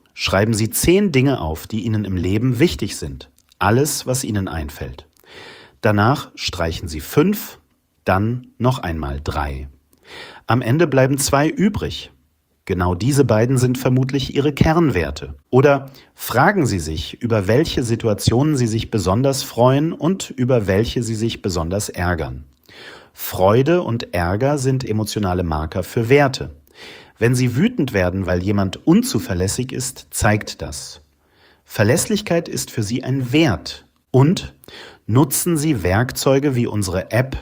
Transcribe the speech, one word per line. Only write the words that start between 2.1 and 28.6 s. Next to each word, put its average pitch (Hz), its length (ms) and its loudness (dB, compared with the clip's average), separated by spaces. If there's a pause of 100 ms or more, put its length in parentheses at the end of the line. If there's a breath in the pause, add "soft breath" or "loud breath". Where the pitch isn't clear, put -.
Leben 107 440 0
wichtig 143 360 0
sind. 69 360 -12 (280)
Alles, 120 460 2
was 127 180 -2
Ihnen 101 240 -2
einfällt. 69 600 -10 (760 loud breath)
Danach 107 540 2
streichen - 520 -6
Sie 78 120 -8
fünf, 180 600 0 (440)
dann 110 440 0 (120)
noch 127 200 0
einmal 73 440 -6
drei. 69 440 -4 (800 loud breath)
Am 117 160 2
Ende 147 240 2
bleiben 131 320 2
zwei 143 320 2
übrig. - 600 -2 (540)
Genau 90 280 0
diese 131 320 2
beiden 120 320 2
sind 123 220 2
vermutlich 135 560 0
Ihre 143 180 2
Kernwerte. 90 840 2 (140)
Oder 135 400 4 (240 loud breath)
fragen 151 540 2
Sie 98 120 -2
sich, 78 420 -8
über 110 260 0
welche 139 340 2
Situationen 117 760 0
Sie 123 100 2
sich 113 240 -4
besonders 113 500 0
freuen 135 500 2
und 185 380 -4
über 120 380 0
welche 104 340 0
Sie 113 140 -4
sich 110 260 -4
besonders 90 480 -4
ärgern. 78 540 -4 (720 loud breath)
Freude 131 680 2
und - 320 -6
Ärger 107 460 0
sind 131 280 0
emotionale 104 560 -2
Marker 78 380 -2
für 113 280 -2
Werte. 135 460 2 (600 loud breath)
Wenn 120 160 2
Sie 123 220 0
wütend 180 380 0
werden, 92 340 0
weil 90 160 -2
jemand 101 420 -2